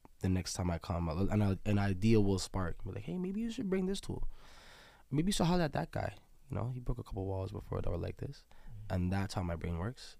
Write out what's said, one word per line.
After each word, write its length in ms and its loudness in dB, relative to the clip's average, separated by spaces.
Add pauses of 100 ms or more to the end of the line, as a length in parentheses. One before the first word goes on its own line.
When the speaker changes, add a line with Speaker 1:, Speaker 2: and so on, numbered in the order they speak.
(220)
Speaker 1:
the 80 4
next 240 2
time 180 0
I 60 0
come, 320 -2
a-, 240 2
an, 320 4
an 140 4
idea 420 6
will 180 4
spark. 460 -2
Be 60 -6
like, 120 -6
"Hey, 140 -4
maybe 240 -4
you 100 -4
should 180 -4
bring 160 2
this 140 0
tool. 280 -2 (840)
Maybe 180 2
you 40 2
should 140 4
holler 160 4
at 100 0
that 180 -2
guy. 220 -2 (360)
You 80 -4
know, 160 -2
he 60 -6
broke 200 -2
a 40 -8
couple 220 -4
walls 260 -2
before 300 -4
that 80 2
were 80 0
like 200 -4
this." 300 -8
Speaker 2:
Mm-hmm. 480 -8
Speaker 1:
And 160 2
that's 220 0
how 100 -2
my 120 -2
brain 220 -2
works. 420 -6